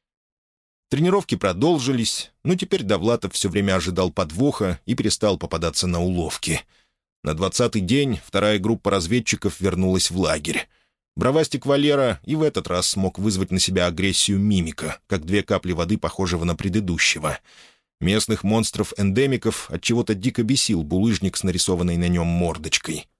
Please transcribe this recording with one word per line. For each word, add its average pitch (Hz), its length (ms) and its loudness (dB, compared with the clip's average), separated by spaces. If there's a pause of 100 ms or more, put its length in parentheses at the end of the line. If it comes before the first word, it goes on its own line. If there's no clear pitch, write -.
(880)
Тренировки 175 460 2
продолжились, 120 960 0 (120)
но 185 120 2
теперь 190 280 -2
Довлатов 104 520 0
всё - 120 -2
время 98 300 2
ожидал 90 340 0
подвоха 95 760 0
и 123 100 0
перестал 104 420 0
попадаться 82 500 -2
на 87 140 0
уловки. 90 640 -2 (580)
На 78 100 -2
двадцатый 95 480 0
день 127 440 0
вторая 104 340 0
группа 104 320 0
разведчиков 98 680 0
вернулась 92 500 2
в 87 80 -6
лагерь. 78 500 -2 (480)
Бравастик 139 500 0
Валера 139 580 2
и 143 120 -4
в 156 60 0
этот 147 260 0
раз 90 200 0
смог 95 320 0
вызвать 95 320 0
на 92 80 2
себя 90 280 2
агрессию 95 520 0
мимика, 85 680 0
как 85 180 -4
две 98 180 0
капли 90 300 -2
воды, 85 240 0
похожего 85 480 -2
на 85 100 0
предыдущего. 87 800 -2 (640)
Местных 104 460 0
монстров-эндемиков 107 1200 0
отчего-то 110 460 0
дико 117 280 0
бесил 107 400 2
булыжник 92 520 0
с - 80 -6
нарисованной 90 540 0
на 87 100 2
нём 87 200 2
мордочкой. 80 840 -2 (100)